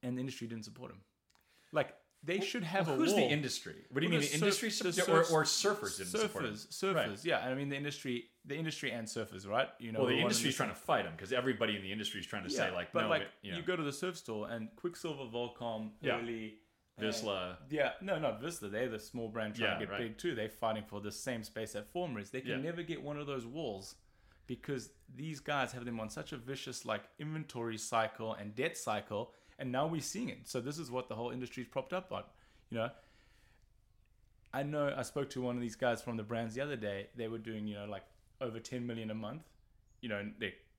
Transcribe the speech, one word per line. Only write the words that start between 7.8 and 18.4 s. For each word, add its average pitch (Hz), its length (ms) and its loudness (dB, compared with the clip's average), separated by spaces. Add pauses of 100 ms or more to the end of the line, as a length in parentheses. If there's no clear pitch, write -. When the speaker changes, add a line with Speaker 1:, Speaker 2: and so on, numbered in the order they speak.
Speaker 1:
the 143 120 -6
industry 156 340 -2
and 113 160 -4
surfers, 101 420 -6
right? 120 200 4 (100)
You 113 140 -8
know, 110 80 2
Speaker 2:
Well, 123 80 6
the 127 60 6
Speaker 1:
we - 80 4
wanna - 60 6
Speaker 2:
industry's 117 260 4
Speaker 1:
do - 40 -2
Speaker 2:
trying 120 120 4
to 90 40 -6
fight 110 320 2
him 82 100 -8
'cause 98 160 -4
everybody 113 440 4
in 98 60 -4
the 95 100 -4
industry 104 280 -2
is - 60 -6
trying 101 180 -4
to 92 60 -4
say, 98 180 2
Speaker 1:
Yeah, 92 60 -2
Speaker 2:
like, 87 180 -2
Speaker 1:
but, - 100 4
Speaker 2:
"No, 110 60 2
Speaker 1:
like, 156 140 4
Speaker 2:
we-," 101 60 -4 (200)
you - 40 -4
know. 170 60 -2
Speaker 1:
you 170 60 -4
go 180 120 2
to 165 60 0
the 143 100 0
surf 170 260 -2
store 104 320 -4
and 113 260 -6
Quicksilver, 160 480 -4
Volcom, 117 680 -4 (100)
Speaker 2:
Yeah. 123 160 2
Speaker 1:
Hurley, 113 400 -4 (400)
Speaker 2:
Vissla. 104 540 0
Speaker 1:
uh, 92 40 -10 (140)
yeah, 139 220 4 (100)
no, 190 160 0
not 117 240 0